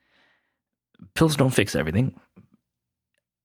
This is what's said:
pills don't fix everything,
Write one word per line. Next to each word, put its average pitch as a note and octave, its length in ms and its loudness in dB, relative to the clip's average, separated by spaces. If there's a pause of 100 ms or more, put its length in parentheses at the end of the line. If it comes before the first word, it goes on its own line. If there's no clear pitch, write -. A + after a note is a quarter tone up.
(1160)
pills D#3+ 220 2
don't C3 140 2
fix - 240 0
everything, F2+ 400 -2 (1300)